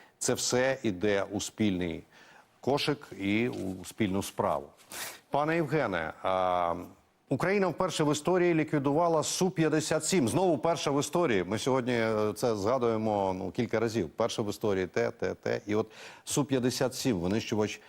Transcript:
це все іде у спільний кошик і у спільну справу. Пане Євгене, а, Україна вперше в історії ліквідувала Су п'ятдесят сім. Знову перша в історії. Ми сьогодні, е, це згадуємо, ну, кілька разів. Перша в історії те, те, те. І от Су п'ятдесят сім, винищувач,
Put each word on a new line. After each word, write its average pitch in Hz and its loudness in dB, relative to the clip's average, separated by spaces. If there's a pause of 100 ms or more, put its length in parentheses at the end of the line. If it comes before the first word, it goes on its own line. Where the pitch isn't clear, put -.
(180)
це - -2
все 127 0
іде 98 0
у 101 -4
спільний 90 -2 (580)
кошик 143 0 (120)
і 104 2
у 95 -6
спільну 98 -2
справу. 78 -2 (640)
Пане 151 2
Євгене, 120 0 (100)
а, 90 2 (540)
Україна 185 2
вперше 165 -2
в 147 4
історії 175 2
ліквідувала 156 2
Су - 0
п'ятдесят 156 2
сім. 165 2
Знову 170 2
перша 165 0
в 139 2
історії. 123 2
Ми 95 -2
сьогодні, 127 0
е, 110 2
це 117 0
згадуємо, 107 0
ну, 92 -6
кілька 113 -2
разів. 113 0
Перша 113 -2
в 104 -2
історії 98 0
те, 117 -2
те, 92 -4
те. 117 -4
І 104 0
от 110 0 (360)
Су - 0
п'ятдесят 123 0
сім, 120 0
винищувач, 104 -2